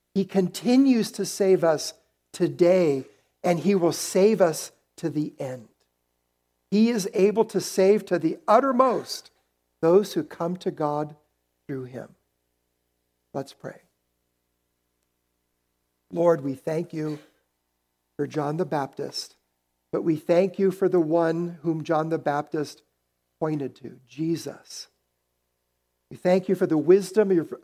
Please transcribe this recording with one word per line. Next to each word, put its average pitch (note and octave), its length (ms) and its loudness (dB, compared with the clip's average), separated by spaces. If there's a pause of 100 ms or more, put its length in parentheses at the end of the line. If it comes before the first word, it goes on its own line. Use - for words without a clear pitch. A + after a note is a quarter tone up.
(140)
he F#3+ 100 0
continues A3+ 880 2
to F#3+ 140 -6
save F#3+ 380 2
us D#3 300 0 (380)
today, E3+ 720 2 (380)
and F3 160 0
he F#3 160 2
will E3+ 180 2
save G3 480 2
us D#3+ 300 0 (260)
to D#3+ 140 -6
the D3+ 300 -6
end. B2+ 280 -10 (1000)
He A3 200 4
is G3+ 220 -4
able G#3 340 2
to F#3 140 -4
save G3+ 460 2
to F3 140 -2
the D#3+ 260 -2
uttermost B3 840 0 (500)
those F#3+ 300 4
who D#3+ 100 -4
come F3 360 -6
to F#3 120 -6
God D3+ 460 -6 (500)
through C3 180 -10
him. B2+ 300 -18 (1200)
Let's C3+ 200 -10
pray. - 280 -18 (2250)
Lord, E3+ 300 2
we C#3 120 -6
thank E3 380 -6
you D3+ 260 -6 (960)
for C#3+ 120 -4
John D3 300 -4
the F3+ 60 -2
Baptist, - 720 -8 (580)
but E3 100 -4
we E3 120 0
thank F3 440 0
you F#3+ 120 2
for F#3 180 -2
the F3 120 2
one E3+ 640 -2
whom D#3+ 200 -4
John D#3+ 260 -2
the D#3+ 100 -4
Baptist D3 640 -6 (580)
pointed D3+ 360 -4
to, C3 300 -18
Jesus. - 800 -8 (1200)
We - 60 -16
thank F#3 320 0
you F#3+ 60 2
for F#3 120 0
the D#3 120 2
wisdom F#3+ 520 4
of F#3 60 4
your, D#3+ 120 0 (160)